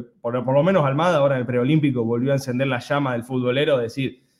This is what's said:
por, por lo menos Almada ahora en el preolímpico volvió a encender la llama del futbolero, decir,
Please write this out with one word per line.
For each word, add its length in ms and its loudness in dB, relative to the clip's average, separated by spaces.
por, 240 -4
por 120 0
lo 80 4
menos 200 2
Almada 360 2
ahora 160 2
en 60 -2
el 40 -4
preolímpico 580 0
volvió 280 0
a 40 2
encender 320 -2
la 120 -2
llama 340 -2
del 100 -4
futbolero, 540 0
decir, 460 -6